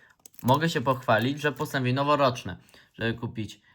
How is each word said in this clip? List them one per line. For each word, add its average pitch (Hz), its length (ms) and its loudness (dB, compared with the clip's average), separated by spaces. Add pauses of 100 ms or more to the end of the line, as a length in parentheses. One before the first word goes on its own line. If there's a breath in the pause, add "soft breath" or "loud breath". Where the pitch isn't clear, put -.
(440 soft breath)
mogę 147 260 2
się 156 120 -2
pochwalić, 123 600 0
że 147 100 0
postanowienie 135 440 -2
noworoczne, 139 600 0 (360 soft breath)
żeby 117 200 -4
kupić 110 480 -8 (140 soft breath)